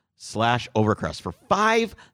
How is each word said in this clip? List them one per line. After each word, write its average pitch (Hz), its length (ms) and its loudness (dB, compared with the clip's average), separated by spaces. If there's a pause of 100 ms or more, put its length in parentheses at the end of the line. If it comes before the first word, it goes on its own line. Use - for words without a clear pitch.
(220)
slash 117 540 0
overcrest 107 460 0
for 90 100 -8
five 220 640 0 (160)